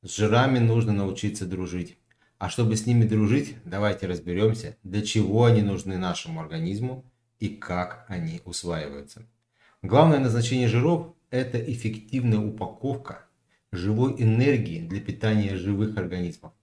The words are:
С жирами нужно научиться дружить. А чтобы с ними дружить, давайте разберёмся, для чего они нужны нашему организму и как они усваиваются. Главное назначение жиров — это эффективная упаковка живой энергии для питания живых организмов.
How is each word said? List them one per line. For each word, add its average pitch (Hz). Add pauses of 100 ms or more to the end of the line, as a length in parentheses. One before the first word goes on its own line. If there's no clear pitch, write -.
С 90
жирами 120
нужно 113
научиться 98
дружить. 90 (400)
А 95
чтобы 110
с -
ними 120
дружить, 107
давайте 98
разберёмся, 90
для 101
чего 107
они 113
нужны 95
нашему 85
организму 127 (280)
и 101
как -
они 85
усваиваются. 78 (540)
Главное 143
назначение 120
жиров — 147 (160)
это 127
эффективная 113
упаковка - (480)
живой 107
энергии 110
для 90
питания 104
живых 101
организмов. 90 (100)